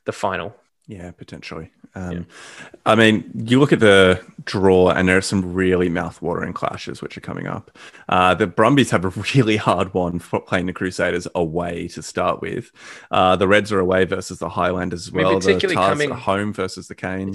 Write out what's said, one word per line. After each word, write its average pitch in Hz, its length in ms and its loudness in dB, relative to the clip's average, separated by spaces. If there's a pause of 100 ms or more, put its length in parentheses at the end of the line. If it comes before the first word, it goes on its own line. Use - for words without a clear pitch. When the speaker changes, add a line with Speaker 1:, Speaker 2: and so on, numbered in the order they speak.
Speaker 1:
the 110 60 -4
final. 92 440 -6 (300)
Speaker 2:
Yeah, 87 260 -16
potentially. - 600 -16 (240)
Um, 92 160 -8
Speaker 1:
Yeah. 87 100 -6 (640)
Speaker 2:
I 110 100 4
mean, 110 400 4
you 123 240 0
look 143 120 4
at 131 80 4
the 95 420 6 (220)
draw 92 460 4
and 87 180 2
there 92 80 6
are 95 60 4
some 90 320 -2
really 92 360 2
mouth-watering 87 640 -6
clashes - 480 -8
which - 160 -12
are - 40 -14
coming 87 260 -10
up. - 300 -12 (320)
Uh, 92 260 4
the 92 120 0
Brumbies 113 440 2
have 95 140 0
a 95 40 -4
<laughs> 101 260 -6
really 110 220 2
hard 95 360 -2
one 87 260 -2
for - 220 -6
playing 90 240 -4
the 90 80 -6
Crusaders 90 520 -4 (100)
away 87 540 -4
to - 140 -14
start 90 380 -4
with. 90 300 -8 (400)
Uh, 92 260 4
the 95 100 2
Reds 104 240 4
are 98 80 2
away 92 240 2
versus 92 360 -6
the 85 100 -6
Highlanders 90 580 -4
as - 60 -12
Speaker 1:
I 90 40 -6
mean, - 80 2
Speaker 2:
well. 95 140 2
The 92 60 -4
Speaker 1:
particularly 101 320 2
Speaker 2:
Tahs 95 120 4
Speaker 1:
coming 147 220 -2
Speaker 2:
are 123 40 -8
home 104 380 -2
versus - 360 -8
the - 60 -18
Canes. 95 400 -6